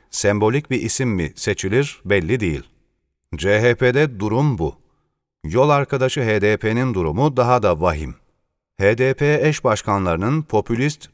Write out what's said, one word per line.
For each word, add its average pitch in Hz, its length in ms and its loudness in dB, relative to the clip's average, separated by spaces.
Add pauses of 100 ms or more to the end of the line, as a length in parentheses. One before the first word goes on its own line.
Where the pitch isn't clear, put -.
(120)
sembolik 107 600 0
bir 131 100 -2
isim - 280 -2
mi 87 260 -2
seçilir 110 720 -2
belli 98 340 0
değil. 78 240 -4 (720)
C 98 260 2
H 120 140 4
P'de 127 440 0
durum 113 380 0
bu. 80 260 -6 (640)
Yol 123 220 2
arkadaşı 139 520 0
H 107 200 0
D 104 160 2
P'nin 117 360 -2
durumu 95 440 0
daha 123 260 2
da 87 180 2
vahim. 76 340 -2 (600)
H 104 200 2
D 131 160 2
P 147 340 0
eş 151 160 -2
başkanlarının 104 800 0
popülist 120 720 -2